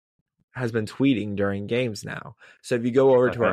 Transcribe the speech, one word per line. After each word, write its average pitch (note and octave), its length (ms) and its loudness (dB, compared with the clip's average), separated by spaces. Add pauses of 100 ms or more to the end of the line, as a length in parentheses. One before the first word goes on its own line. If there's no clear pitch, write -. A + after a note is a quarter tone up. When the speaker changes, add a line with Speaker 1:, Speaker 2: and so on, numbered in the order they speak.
(540)
Speaker 1:
has B2 180 -6
been A2 140 -2
tweeting G#2+ 500 -2
during G2+ 320 -4
games A#2 360 -4
now. - 320 -14 (280)
So C3 120 -4
if A#2 100 -2
you B2 60 0
go C3+ 220 6
over B2 160 4
to A#2+ 140 -6
Speaker 2:
Okay. - 100 2